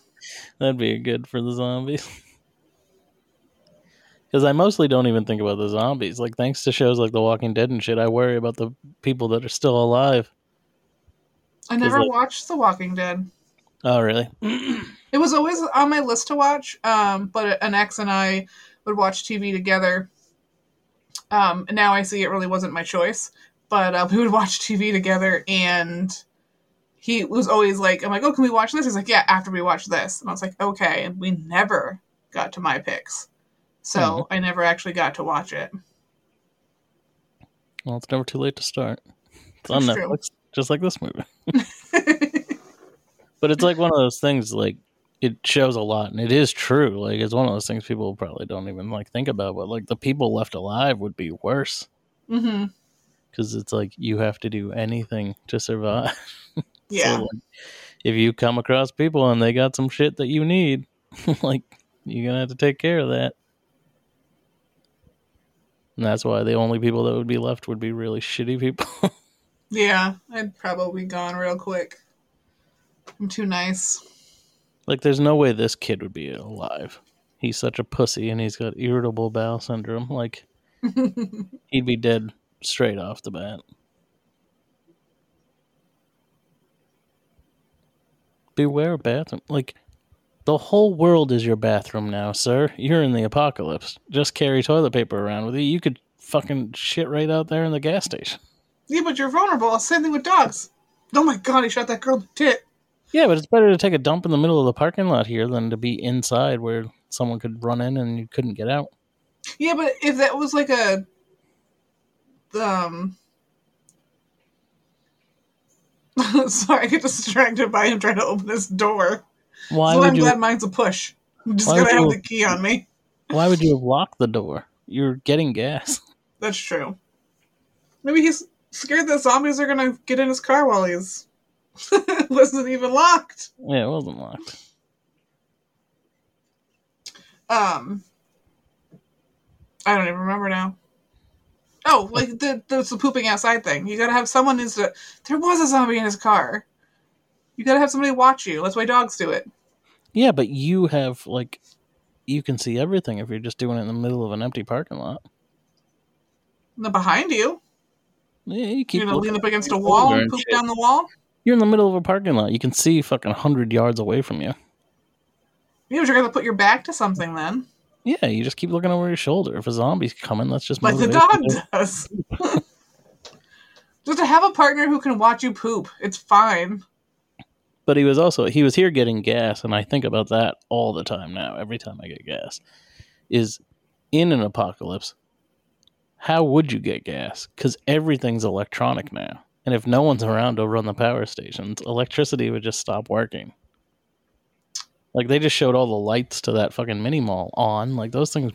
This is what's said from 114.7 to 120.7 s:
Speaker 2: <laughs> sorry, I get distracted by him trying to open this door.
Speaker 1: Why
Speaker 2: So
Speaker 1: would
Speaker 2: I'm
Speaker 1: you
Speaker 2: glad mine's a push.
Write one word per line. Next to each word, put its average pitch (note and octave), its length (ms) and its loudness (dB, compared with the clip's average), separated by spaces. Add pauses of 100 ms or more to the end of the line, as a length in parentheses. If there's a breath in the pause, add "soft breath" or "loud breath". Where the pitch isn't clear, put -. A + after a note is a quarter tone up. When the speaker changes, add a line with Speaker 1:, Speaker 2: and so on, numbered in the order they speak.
Speaker 2:
<laughs> B3+ 300 4
sorry, A#3+ 380 2
I - 20 -2
get D#4 160 0
distracted A#3 680 0
by A3 160 2
him A3+ 120 0
trying G#3 160 0
to A3 100 0
open G#3 220 -4
this G#3+ 200 -4
door. G3+ 560 0 (460 loud breath)
Speaker 1:
Why D#3 240 4
Speaker 2:
So E3+ 60 6
Speaker 1:
would - 100 8
Speaker 2:
I'm - 60 4
Speaker 1:
you - 60 4
Speaker 2:
glad B3 180 6
mine's A3+ 240 0
a G#3 60 -4
push. F#3+ 440 -2 (320)